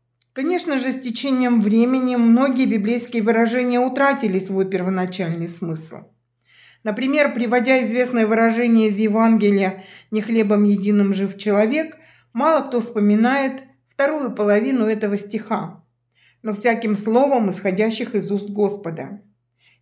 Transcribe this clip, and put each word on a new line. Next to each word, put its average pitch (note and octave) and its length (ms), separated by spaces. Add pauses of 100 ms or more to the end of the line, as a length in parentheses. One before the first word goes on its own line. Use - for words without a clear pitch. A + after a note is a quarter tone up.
(340)
Конечно D#4 440
же, B3+ 140
с B3 80
течением B3 600
времени B3 560
многие B3 480
библейские A3 580
выражения A#3 560
утратили B3+ 600
свой F#3+ 300
первоначальный F3+ 760
смысл. - 500 (880)
Например, C4 500
приводя A#3+ 520
известное A#3+ 420
выражение A3+ 600
из G3 80
Евангелия G#3 880 (260)
«Не G#3+ 80
хлебом G#3 460
единым G3+ 480
жив F#3+ 240
человек», A3 580 (380)
мало D4 280
кто B3 200
вспоминает A#3 840 (240)
вторую C#4 480
половину G#3+ 500
этого G#3+ 320
стиха. G3+ 640 (600)
Но G#3+ 120
всяким A3 440
словом, A3+ 540
исходящих A3 640
из F#3+ 140
уст G3+ 200
Господа. G3 720 (600)